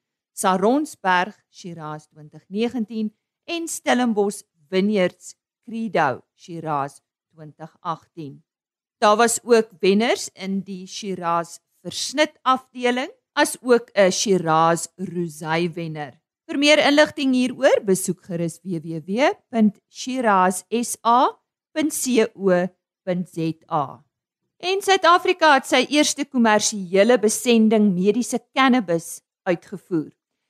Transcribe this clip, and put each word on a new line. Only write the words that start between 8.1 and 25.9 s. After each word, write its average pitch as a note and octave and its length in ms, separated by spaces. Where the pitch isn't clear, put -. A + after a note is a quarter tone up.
Daar G#3+ 180
was A#3 260
ook A3 260
wenners A3 540
in F#3+ 280
die F#3+ 260
Shiraz E3+ 720
versnit D4+ 560
afdeling, B3+ 720
as D4 260
ook A#3+ 320
'n F#3+ 180
Shiraz E3 760
Rosé E3+ 720
wenner. D#3 480
Vir D#4+ 100
meer D4 220
inligting C#4+ 540
hieroor, B3+ 520
besoek F#3+ 380
gerus E3+ 400
W F3+ 160
W D#3+ 260
W B3+ 280
punt G#3+ 280
shiraz G#3 840
S A#3 340
A B3 240
punt D#4 200
C A#3 400
O F3+ 340
punt F3+ 260
Z E3 240
A. D3+ 320
En F#4+ 220
Suid-Afrika F4+ 720
het C4+ 120
sy B3+ 240
eerste - 360